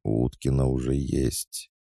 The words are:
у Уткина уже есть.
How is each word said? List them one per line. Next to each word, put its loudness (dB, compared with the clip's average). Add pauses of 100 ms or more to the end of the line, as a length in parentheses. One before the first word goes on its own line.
у 0
Уткина 0
уже 0
есть. -2 (160)